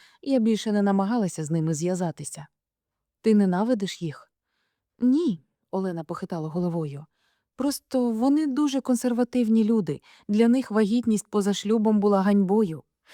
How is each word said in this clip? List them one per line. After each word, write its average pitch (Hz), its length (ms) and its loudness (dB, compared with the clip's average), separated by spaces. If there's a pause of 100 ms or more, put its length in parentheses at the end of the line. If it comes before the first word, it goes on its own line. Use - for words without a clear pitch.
(220)
я 269 160 0
більше 220 340 0
не 208 100 2
намагалася 196 600 0
з 147 60 -6
ними 160 240 0
зв'язатися». 165 720 -6 (760)
«Ти 220 120 4
ненавидиш 196 680 0
їх?» - 300 -10 (680)
«Ні», 254 460 0 (260)
Олена 185 340 -4
похитала 170 440 -8
головою. 156 580 -4 (500)
«Просто 254 540 -2
вони 277 360 0
дуже 269 340 -2
консервативні 240 840 0
люди. 208 360 -2 (280)
Для 214 200 4
них 247 220 2
вагітність 220 600 0
поза 202 240 0
шлюбом 214 460 0
була 196 220 2
ганьбою. 196 600 2 (320)